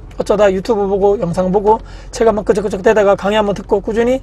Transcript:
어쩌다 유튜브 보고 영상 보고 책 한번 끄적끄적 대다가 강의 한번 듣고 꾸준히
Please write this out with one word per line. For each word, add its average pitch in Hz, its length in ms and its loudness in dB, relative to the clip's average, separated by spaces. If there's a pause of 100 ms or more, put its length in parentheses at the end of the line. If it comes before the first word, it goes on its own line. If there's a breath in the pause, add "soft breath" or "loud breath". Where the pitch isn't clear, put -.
(180)
어쩌다 208 340 2
유튜브 202 340 -2
보고 202 340 2
영상 185 320 -2
보고 214 260 2 (320 loud breath)
책 - 160 0
한번 214 180 0
끄적끄적 190 380 -2
대다가 208 320 4
강의 202 220 -2
한번 208 180 0
듣고 202 260 -2
꾸준히 233 420 -2